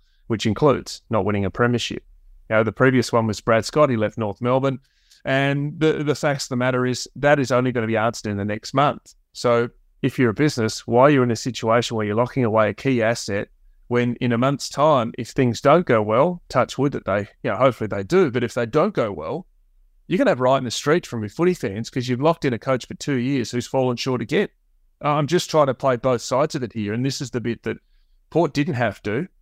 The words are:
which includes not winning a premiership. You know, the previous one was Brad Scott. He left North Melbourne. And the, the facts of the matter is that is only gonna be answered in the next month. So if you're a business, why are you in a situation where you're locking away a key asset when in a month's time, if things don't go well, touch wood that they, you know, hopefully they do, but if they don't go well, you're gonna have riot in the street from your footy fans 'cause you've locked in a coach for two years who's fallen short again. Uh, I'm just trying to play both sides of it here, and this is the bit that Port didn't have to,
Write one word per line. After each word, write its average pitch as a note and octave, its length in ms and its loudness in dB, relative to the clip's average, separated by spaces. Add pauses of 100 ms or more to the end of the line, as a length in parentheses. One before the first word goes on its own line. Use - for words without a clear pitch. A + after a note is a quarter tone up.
(280)
which A2 180 -2
includes A2+ 640 0
not G#2 160 0
winning G2+ 200 0
a F#2+ 40 -2
premiership. A#2+ 540 -2 (440)
You A2 100 0
know, A2 60 4
the A2 80 -2
previous B2+ 400 2
one A2+ 140 2
was G#2+ 160 -4
Brad A2+ 240 2
Scott. D3+ 240 2
He A#2+ 80 -2
left G#2+ 220 -2
North G#2 200 -4
Melbourne. C3 400 0 (460)
And C#3+ 540 -2
the, D3+ 240 2
the C#3+ 100 0
facts C#3 320 -2
of - 40 -12
the B2+ 80 -4
matter B2+ 280 0
is B2+ 300 -4
that C#3+ 240 4
is C3 120 -2
only B2+ 200 2
gonna A2+ 160 -2
be A2 100 0
answered A2 320 -2
in G2+ 80 -4
the G2+ 80 -4
next G#2 300 -6
month. - 400 0 (180)
So A#2+ 360 0 (340)
if C3+ 160 0
you're A#2+ 100 4
a G2+ 60 0
business, B2+ 500 -2
why A#2+ 200 6
are D3+ 40 8
you C3+ 140 4
in A#2+ 80 2
a A2 40 -2
situation A#2 600 -2
where G#2+ 80 -2
you're G#2 80 -2
locking A#2+ 300 0
away G#2+ 260 2
a G#2 60 -4
key B2+ 260 0
asset A2 460 -2 (400)
when A#2+ 300 0
in B2 140 0
a A#2 60 2
month's C3 320 0
time, C3+ 480 2
if A#2 120 -10
things A#2+ 300 2
don't D#3+ 280 4
go A2+ 160 4
well, C#3+ 460 0
touch A#2+ 280 0
wood C#3+ 140 0
that - 140 -8
they, G2 160 0 (200)
you B2+ 80 -4
know, G2+ 60 -2
hopefully A#2+ 320 0
they G2+ 160 -6
do, E3 260 2
but A#2+ 140 -2
if A#2 100 -4
they A#2+ 140 -2
don't D#3 260 0
go A2+ 180 -2
well, F#2 360 -8 (600)
you're E3 100 0
gonna B3 140 4
have B2+ 100 0
riot B2+ 160 4
in B2+ 80 -4
the A2+ 60 -6
street E3 360 0
from A#2 140 -8
your G#2 80 -6
footy F3 240 0
fans A2+ 360 -6
'cause B2 200 -4
you've B2 100 -2
locked D#3+ 240 0
in C#3 80 0
a A2+ 80 -2
coach C3 260 -4
for - 100 -14
two - 180 -6
years B2+ 380 -2
who's A#2+ 160 -4
fallen B2+ 280 0
short B2 260 -4
again. D#3 280 -2 (560)
Uh, D3 40 0
I'm D3 180 0
just E3+ 220 0
trying D3+ 180 4
to B2+ 60 0
play C3 220 0
both B2 260 0
sides C#3 340 0
of C3 80 -6
it G#2+ 100 -8
here, G#2 200 -4
and B2 120 -2
this C#3+ 160 -4
is B2+ 100 -10
the B2 80 -4
bit A2+ 240 -6
that A2 140 -6 (520)
Port D#3 240 0
didn't D3 200 -2
have A#2 300 -2
to, A#2 240 -4 (140)